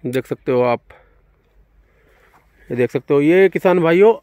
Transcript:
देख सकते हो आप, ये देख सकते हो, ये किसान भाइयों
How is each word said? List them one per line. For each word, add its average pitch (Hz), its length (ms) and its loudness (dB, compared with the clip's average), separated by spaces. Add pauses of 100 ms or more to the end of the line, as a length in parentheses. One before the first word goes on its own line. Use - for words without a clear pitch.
देख 127 220 -6
सकते - 260 -8
हो 123 120 0
आप, 120 160 -4 (1900)
ये 127 60 -8
देख 120 140 -2
सकते 143 240 -6
हो, 143 80 2
ये 180 260 2
किसान 180 320 -2
भाइयों 180 420 2